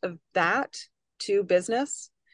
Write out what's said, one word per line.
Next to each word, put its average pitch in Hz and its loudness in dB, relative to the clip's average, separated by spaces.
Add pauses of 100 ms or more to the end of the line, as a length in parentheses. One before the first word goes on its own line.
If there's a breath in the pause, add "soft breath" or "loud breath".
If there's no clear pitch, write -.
of 175 -6 (160)
that 185 2 (440)
to 202 0
business 185 0 (220)